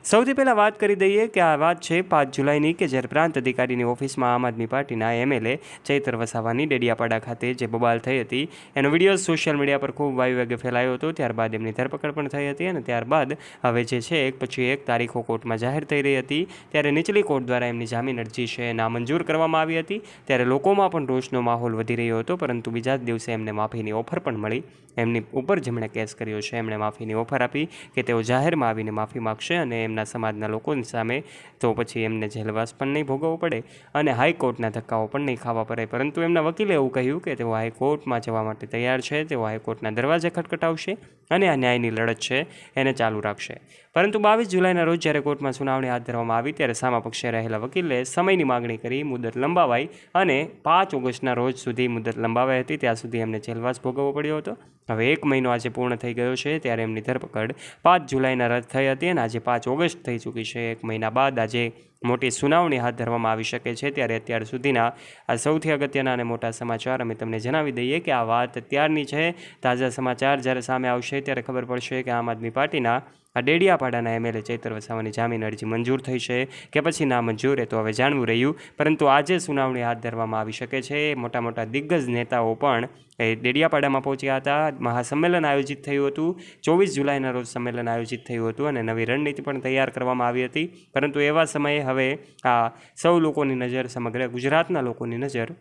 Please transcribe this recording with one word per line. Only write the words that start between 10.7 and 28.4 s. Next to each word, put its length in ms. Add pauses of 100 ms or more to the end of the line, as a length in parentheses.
હતો. 240
ત્યારબાદ 400
એમની 200
ધરપકડ 360
પણ 200
થઈ 180
હતી 180
અને 100
ત્યારબાદ 560 (280)
હવે 180
જે 240
છે 220
એક 100
પછી 320
એક 180
તારીખો 400
કોર્ટમાં 360
જાહેર 260
થઈ 100
રહી 220
હતી. 200 (280)
ત્યારે 260
નીચલી 340
કોર્ટ 200
દ્વારા 240
એમની 180
જામીન 320
અરજી 300
છે 240
નામંજૂર 500
કરવામાં 360
આવી 180
હતી. 200 (240)
ત્યારે 260
લોકોમાં 420
પણ 180
રોષનો 360
માહોલ 320
વધી 200
રહ્યો 220
હતો, 200
પરંતુ 280
બીજા 260
જ 140
દિવસે 220
એમને 260
માફીની 420
ઓફર 180
પણ 260
મળી. 180 (340)
એમની 280 (140)
ઉપર 260
જેમણે 240
કેસ 260
કર્યો 300
છે 140
એમણે 180
માફીની 420
ઓફર 240
આપી 240 (260)
કે 100
તેઓ 260
જાહેરમાં 420